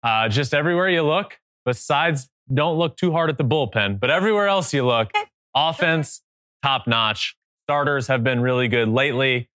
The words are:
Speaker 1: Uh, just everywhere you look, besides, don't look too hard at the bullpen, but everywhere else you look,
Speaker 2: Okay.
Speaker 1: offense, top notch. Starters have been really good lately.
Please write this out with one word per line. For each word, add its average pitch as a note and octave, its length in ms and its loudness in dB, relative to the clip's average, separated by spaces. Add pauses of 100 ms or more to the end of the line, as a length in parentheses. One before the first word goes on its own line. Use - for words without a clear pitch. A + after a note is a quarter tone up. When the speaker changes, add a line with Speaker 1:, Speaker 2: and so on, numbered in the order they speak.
Speaker 1:
Uh, A2+ 260 2
just B2+ 240 -2
everywhere E3+ 380 0
you E3+ 120 2
look, E3 380 -2 (240)
besides, C#3+ 640 0 (240)
don't D3+ 240 0
look E3 180 0
too F3+ 180 0
hard E3 180 0
at C#3+ 80 -4
the D3 60 0
bullpen, A2 540 0
but B2+ 120 0
everywhere G3+ 380 2
else G3 260 0
you C3+ 100 0
look, A#2 320 2
Speaker 2:
Okay. G#4 80 -2 (320)
Speaker 1:
offense, D#3+ 640 0 (420)
top C3+ 240 0
notch. A2+ 520 -2 (280)
Starters C#3+ 420 -2
have C3 140 0
been B2 200 0
really B2+ 260 0
good A2+ 220 2
lately. B2+ 680 0